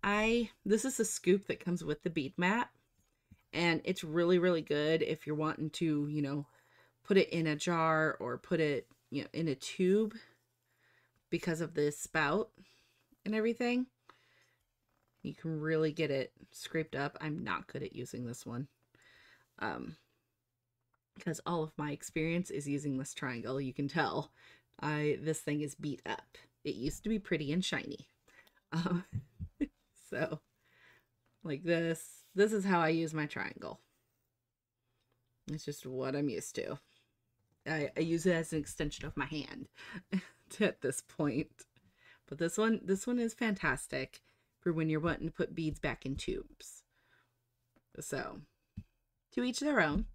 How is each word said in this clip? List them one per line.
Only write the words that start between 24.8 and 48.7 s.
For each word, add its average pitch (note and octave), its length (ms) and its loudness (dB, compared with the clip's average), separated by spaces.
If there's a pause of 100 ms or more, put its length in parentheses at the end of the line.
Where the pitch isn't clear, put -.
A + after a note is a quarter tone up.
I, D3+ 400 0
this D#3 180 -2
thing D3 220 -2
is D3 140 -6
beat D3 300 -6
up. - 320 -8 (260)
It C#3+ 120 -2
used C3+ 280 -4
to G#3 60 -2
be A3 100 0
pretty D3+ 320 0
and F3+ 140 2
shiny. - 420 -4 (640)
Um, F3 340 0 (540)
<laughs> - 500 -10
so, D#3 300 -2 (1040)
like D3+ 200 -4
this, E3 680 0
this G#3 180 6
is G3+ 140 2
how F#3 140 6
I D#3+ 100 4
use E3 240 2
my D3+ 120 0
triangle. - 540 -8 (1700)
It's D3+ 140 -6
just - 200 -10
what C3 300 -4
I'm C#3+ 140 0
used - 260 -6
to. - 240 -6 (880)
I, D3+ 280 0
I - 60 0
use E3 240 2
it F#3 80 6
as E3 200 0
an D#3 60 0
extension - 460 -6
of D3+ 120 -8
my C3+ 80 0
hand - 420 -8 (440)
<laughs> - 480 -6
at G#3 220 2
this - 200 -2
point. - 640 -2 (640)
But C#3+ 120 -10
this E3+ 180 0
one, A3 260 4
this F#3+ 220 0
one B3 140 0
is A3+ 140 0
fantastic C#3+ 880 -2 (380)
for F3+ 140 0
when D#3+ 160 2
you're D#3 100 2
wanting D#3+ 280 -2
to D#3+ 60 -4
put - 220 -2
beads D#3 240 -2
back - 260 -4
in C3+ 100 -2
tubes. - 680 -8 (1160)
So, - 420 -6 (920)